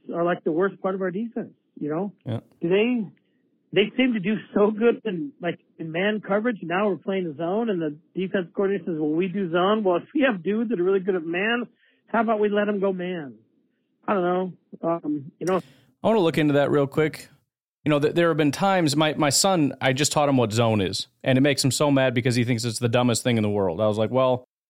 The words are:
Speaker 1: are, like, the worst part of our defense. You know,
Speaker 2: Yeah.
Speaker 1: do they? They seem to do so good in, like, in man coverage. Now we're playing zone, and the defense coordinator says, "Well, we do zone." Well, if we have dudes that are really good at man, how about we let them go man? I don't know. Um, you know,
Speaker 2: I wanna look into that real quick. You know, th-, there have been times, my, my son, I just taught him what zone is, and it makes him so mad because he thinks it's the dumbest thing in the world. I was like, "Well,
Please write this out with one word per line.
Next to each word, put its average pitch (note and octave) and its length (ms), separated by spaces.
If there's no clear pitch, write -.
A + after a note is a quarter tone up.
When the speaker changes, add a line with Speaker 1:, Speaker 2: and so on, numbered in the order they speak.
Speaker 1:
are, E3+ 100
like, F3 200
the E3+ 80
worst F#3+ 300
part F#3+ 140
of F#3+ 60
our F#3 100
defense. A3 420
You D3 100
know, F3+ 240
Speaker 2:
Yeah. A#2 160
Speaker 1:
do E3+ 80
they? A3 380
They G#3 240
seem B3+ 160
to A3 60
do G3 160
so G#3 160
good A3 340
in, E3+ 280
like, E3+ 180
in E3 120
man G3 300
coverage. G#3 400
Now F#3 280
we're F3 80
playing F#3 400
zone, G3 340
and F3 100
the D3+ 160
defense F#3 400
coordinator G3 320
says, E3 140
"Well, D3+ 100
we E3+ 180
do F#3 240
zone." G3 320
Well, F#3 120
if E3+ 80
we D4+ 80
have G#3+ 220
dudes G#3+ 260
that A3 100
are F3 40
really G3 160
good F#3 160
at D#3+ 100
man, G#3+ 420
how A3+ 160
about A3 180
we G#3 100
let G#3 160
them G#3 140
go F#3+ 140
man? F3 400
I A3+ 60
don't F#3+ 80
know. F3+ 320
Um, D3+ 520
you - 80
know, F#3 100
Speaker 2:
I F#3 40
wanna A3 120
look E3 180
into D3+ 160
that C#3 160
real C#3+ 160
quick. D3+ 440
You D3+ 60
know, D3 100
th-, C#3+ 140
there E3+ 140
have D#3+ 100
been D3+ 140
times, F3+ 440
my, D#3 200
my D3 160
son, F3 500
I C3 100
just C3+ 200
taught D3 180
him C3+ 80
what A2+ 160
zone A2+ 260
is, - 280
and C3 160
it - 20
makes C#3 240
him C3 60
so D3+ 180
mad C3 240
because A#2+ 220
he A#2+ 80
thinks A#2 220
it's A2 120
the A#2+ 100
dumbest B2 360
thing A#2+ 140
in G#2+ 60
the G#2 60
world. G2 320
I G#2+ 60
was G#2 100
like, A2 140
"Well, B2+ 340